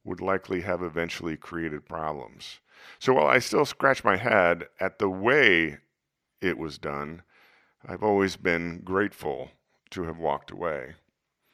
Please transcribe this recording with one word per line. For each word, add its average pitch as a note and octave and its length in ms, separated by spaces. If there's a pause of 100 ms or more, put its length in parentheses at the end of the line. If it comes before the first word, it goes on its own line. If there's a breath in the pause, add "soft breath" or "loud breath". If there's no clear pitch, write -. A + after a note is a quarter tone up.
would F#2 160
likely F#2+ 420
have F2+ 200
eventually E2+ 540
created D#2+ 500
problems. D2+ 760 (380 loud breath)
So - 140
while D3 140
I B2+ 120
still D3 260
scratch - 400
my G2+ 120
head F#2 480 (140)
at F#2 200
the G2+ 120
way F#2+ 680 (600)
it F2+ 160
was D2 220
done, D2 440 (640 soft breath)
I've F#2 160
always G2 340
been E2+ 480
grateful F2+ 680 (400)
to F2+ 140
have E2 140
walked D2 320
away. D#2 440 (600)